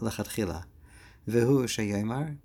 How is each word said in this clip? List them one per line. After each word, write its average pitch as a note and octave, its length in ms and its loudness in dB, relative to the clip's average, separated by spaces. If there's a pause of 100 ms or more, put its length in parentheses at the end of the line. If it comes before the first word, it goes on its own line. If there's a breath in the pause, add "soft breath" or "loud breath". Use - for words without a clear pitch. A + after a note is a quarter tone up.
לכתחילה, G#2 580 -2 (680 loud breath)
והוא A#2+ 380 4
שיאמר, G#2+ 560 -2 (220)